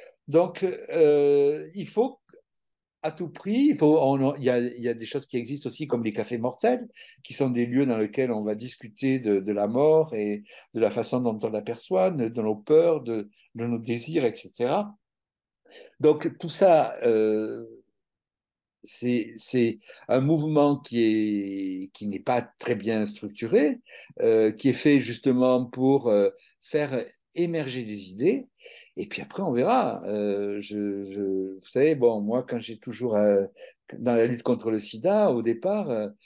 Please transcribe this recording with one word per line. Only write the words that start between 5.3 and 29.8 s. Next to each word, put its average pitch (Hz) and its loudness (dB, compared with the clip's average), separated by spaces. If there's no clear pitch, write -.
existent 135 -8
aussi, 151 -10
comme 120 -2
les 110 -2
cafés 110 -6
mortels, 226 -2
qui - -14
sont 135 0
des 120 0
lieux 127 2
dans 120 0
lesquels 117 -2
on 107 -4
va 107 -2
discuter 127 -4
de, 104 2
de 98 -4
la 104 -2
mort 156 2
et 104 -4
de 117 -4
la 110 4
façon 120 -2
dont 113 -2
on 113 -2
l'aperçoit, 120 -2
de, 131 -2
de 117 -8
nos 107 -2
peurs, 156 4
de, 113 -6
de 117 -8
nos 117 -2
désirs, 117 -2
et 110 0
cetera. 147 -4
Donc, 156 2
tout 175 -10
ça, 156 4
euh, 110 0
C'est, 120 -4
c'est 117 0
un 131 4
mouvement 147 2
qui 117 -2
est, 98 -2
qui - -12
n'est 98 -6
pas 123 -2
très - -2
bien 107 -2
structuré, 113 -2
euh, 110 4
qui - 0
est - 4
fait 143 4
justement 127 2
pour, 127 2
euh, 104 4
faire 139 -4
émerger 156 -4
des 101 -12
idées. 160 0
Et - -8
puis - -10
après, - -10
on 175 -2
verra. 139 0